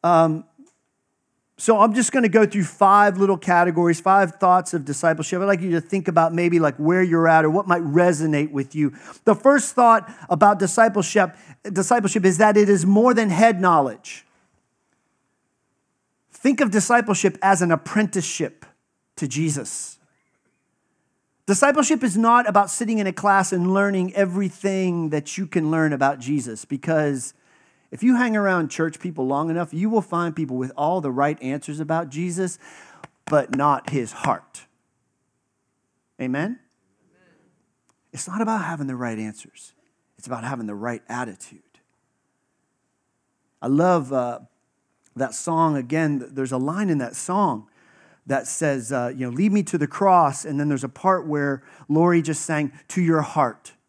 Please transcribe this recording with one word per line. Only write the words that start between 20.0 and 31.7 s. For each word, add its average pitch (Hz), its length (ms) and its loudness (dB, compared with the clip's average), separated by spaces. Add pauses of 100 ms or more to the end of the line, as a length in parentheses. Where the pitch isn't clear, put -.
Discipleship 277 560 2
is 196 140 -2
not 233 320 4
about 196 220 2
sitting 220 280 -4
in 202 80 -2
a 185 60 -4
class 196 400 0
and 180 200 0
learning 196 420 0
everything 185 960 -2
that 151 280 -6
you 190 80 -6
can 156 240 -2
learn 160 220 0
about 139 260 -2
Jesus, 123 460 -6
because 143 680 -4 (580)
if - 100 -10
you 247 140 2
hang 240 200 0
around 185 340 0
church 160 280 -6
people 147 280 -8
long 147 240 -2
enough, 165 240 -6
you 196 160 -2
will 226 100 2
find 170 340 -4
people 135 220 -6
with 127 200 -6
all 165 240 -2
the 143 120 -6
right 143 300 -2
answers 147 360 -10